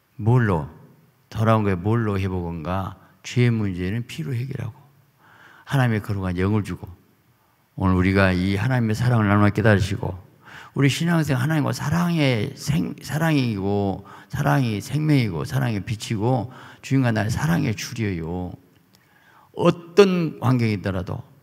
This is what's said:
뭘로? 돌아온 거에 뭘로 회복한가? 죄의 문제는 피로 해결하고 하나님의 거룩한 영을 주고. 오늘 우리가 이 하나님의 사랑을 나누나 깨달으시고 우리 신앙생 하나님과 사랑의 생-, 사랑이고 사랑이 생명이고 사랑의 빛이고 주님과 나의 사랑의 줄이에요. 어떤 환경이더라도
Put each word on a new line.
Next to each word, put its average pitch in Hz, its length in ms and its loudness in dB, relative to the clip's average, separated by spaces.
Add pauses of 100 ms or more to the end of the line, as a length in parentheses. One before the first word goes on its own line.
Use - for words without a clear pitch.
(160)
뭘로? 107 540 2 (600)
돌아온 110 340 2
거에 98 120 2
뭘로 104 440 0
회복한가? 92 760 -4 (280)
죄의 123 280 0
문제는 101 560 -2
피로 156 260 -8
해결하고 120 400 -6 (920)
하나님의 120 380 2
거룩한 92 340 -4
영을 98 260 2
주고. - 240 -10 (880)
오늘 95 200 2
우리가 95 360 4
이 92 240 0
하나님의 113 400 0
사랑을 117 320 2
나누나 104 220 6
깨달으시고 95 680 0 (560)
우리 139 140 2
신앙생 156 500 0
하나님과 135 360 0
사랑의 151 840 0
생-, - 460 -4
사랑이고 101 1040 -2 (240)
사랑이 131 500 0
생명이고 131 640 0
사랑의 120 400 -2
빛이고 117 720 -4 (280)
주님과 135 300 0
나의 107 180 0
사랑의 151 460 0
줄이에요. 90 800 -6 (1040)
어떤 175 840 4
환경이더라도 101 840 0 (200)